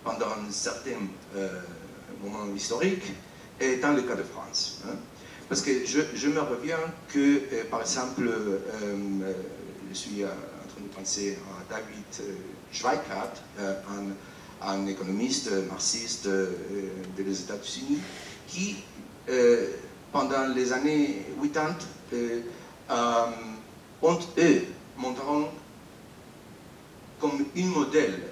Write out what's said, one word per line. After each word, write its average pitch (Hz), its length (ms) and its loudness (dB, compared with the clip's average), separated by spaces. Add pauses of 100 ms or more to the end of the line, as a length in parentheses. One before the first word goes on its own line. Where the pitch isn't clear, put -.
pendant 113 220 0
un 104 260 -4
certain, - 460 -4 (360)
euh, 98 140 -2 (720)
moment 101 320 -6
historique, 175 580 2 (480)
et 131 160 4
dans 120 160 4
le 127 100 6
cas 120 120 0
de - 80 -2
France, - 640 -4
hein. - 80 -4 (540)
Parce - 140 0
que 131 240 4
je, 143 140 4 (140)
je 131 140 2
me 151 120 4
reviens 143 380 0 (300)
que, 143 100 2
euh, 139 520 6
par 113 100 0
exemple, 127 460 0
euh, 104 320 2 (240)
euh, 98 500 -2 (560)
je 95 60 -10
suis, 101 280 -4
euh, 98 40 0
en - 420 -8
train - 140 -12
de 101 120 -10
penser 98 440 -2 (200)
à 92 140 -10
David, 104 320 -8 (160)
euh, 98 140 -6 (380)
Schweikart, 95 600 0 (260)
euh, 98 160 0 (880)
un, 98 80 -4
un 98 180 0
économiste 101 640 0 (180)
marxiste, 113 580 -2
euh, 95 240 4 (680)
des 95 260 0
États-Unis, 131 560 -2 (500)
qui, - 280 -4 (520)
euh, 120 400 8 (440)
pendant 135 360 4
les 127 240 4
années 143 520 4 (160)
huitante, 156 460 0 (260)
euh, 120 280 0 (500)
euh, 120 360 6 (760)
ont, 170 160 8 (200)
eux, 165 240 10 (340)
montrent 139 540 0 (1700)
comme 143 240 2 (120)
un 180 100 2
modèle 147 540 4 (120)